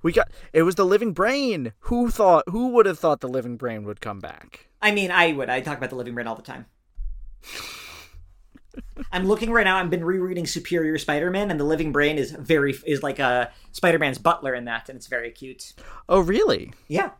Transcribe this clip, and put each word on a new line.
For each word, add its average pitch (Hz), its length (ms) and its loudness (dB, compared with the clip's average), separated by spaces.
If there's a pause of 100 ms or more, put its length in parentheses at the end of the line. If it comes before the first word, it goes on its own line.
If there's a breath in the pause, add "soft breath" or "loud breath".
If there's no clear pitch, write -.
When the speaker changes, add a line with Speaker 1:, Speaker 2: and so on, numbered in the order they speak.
Speaker 1:
We 165 80 2
got, - 180 2 (220 soft breath)
it 160 120 6
was 175 120 2
the 196 100 4
Living 202 280 2
Brain. 208 680 0
Who 240 320 0
thought, 185 380 6
who 226 200 -2
would 240 160 6
have 180 140 -2
thought 156 220 2
the 131 80 -6
Living 123 260 -4
Brain 113 300 -8
would 104 160 -10
come 101 180 -10
back? 78 480 -18 (140)
Speaker 2:
I 208 100 4
mean, 202 180 -2
I 175 220 4
would. 135 180 -4
I 127 120 0
talk 143 160 -6
about 127 120 -6
the 135 60 -10
Living 123 180 -8
Brain 117 140 -6
all 113 80 -6
the - 60 -18
time. 127 240 -16 (2500 loud breath)
I'm 185 140 -4
looking 214 260 0
right 226 120 4
now. 190 140 4
I've 180 120 0
been 175 140 0
rereading 180 420 -2
Superior 160 520 -2
Spider-Man, 180 520 0
and 160 100 -2
the 143 40 0
Living 156 280 0
Brain 147 260 2
is 135 140 -2
very, 143 440 2 (100)
is 147 160 0
like 143 180 -4
a 123 320 2 (200 soft breath)
Spider-Man's 156 460 2
butler 160 360 0
in 123 120 -6
that, 117 240 -8
and 131 80 -18
it's 117 100 -20
very 117 240 -6
cute. - 420 -18 (360 loud breath)
Speaker 1:
Oh, 190 100 6
really? 190 540 2 (140)
Speaker 2:
Yeah. 320 320 -2